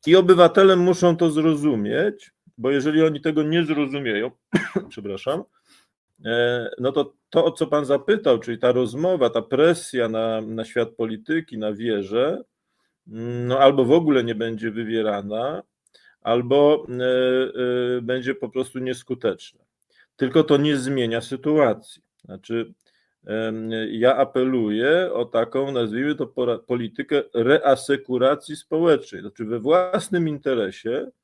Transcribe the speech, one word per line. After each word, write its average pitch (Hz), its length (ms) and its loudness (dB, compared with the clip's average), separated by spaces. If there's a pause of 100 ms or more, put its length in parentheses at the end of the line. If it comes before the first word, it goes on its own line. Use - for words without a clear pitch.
I 160 80 6
obywatele 185 600 6
muszą 175 420 4
to 170 140 2
zrozumieć, 151 1000 0 (260)
bo 120 140 -2
jeżeli 151 320 2
oni 151 180 0
tego 156 220 0
nie 160 200 0
zrozumieją, 135 680 -2 (280)
<coughs> - 300 -6
przepraszam, 113 540 -8 (840)
e, 120 440 -2 (100)
no 123 120 0
to 135 220 -2 (160)
to, 165 160 2
o 165 60 2
co 160 160 -4
pan 147 180 0
zapytał, 139 540 2
czyli 117 200 -8
ta 123 120 2
rozmowa, 127 580 0
ta 113 120 -4
presja 135 680 0
na, 113 320 -4
na 110 240 -8
świat 113 240 -4
polityki, 113 680 -6
na 107 160 -4
wierzę, 110 680 -2 (640)
mm, 120 400 -8
no 131 120 0
albo 139 260 6
w 120 60 4
ogóle 151 320 4
nie 117 120 -4
będzie 113 360 -6
wywierana, 110 920 -4 (580)
albo, 139 680 2
e, 123 140 -6 (920)
e, 123 40 -6
będzie 127 340 -4
po 127 140 -8
prostu 127 300 -6
nieskuteczna. 123 840 -6 (520)
Tylko 139 280 2
to 147 140 4
nie 147 200 2
zmienia 127 440 -2
sytuacji. 135 800 -2 (240)
Znaczy, 110 480 -10 (520)
em, 110 440 -6 (200)
ja 117 260 2
apeluję 131 1000 0
o 120 120 -2
taką, 120 460 -2
nazwijmy 123 440 -2
to, 143 120 -6
pora-, 120 300 -4
politykę 123 680 -4 (100)
reasekuracji 135 1200 0
społecznej. 156 680 0
Znaczy, 107 240 -12
we 113 140 -6
własnym 175 680 0
interesie 131 840 -4 (120)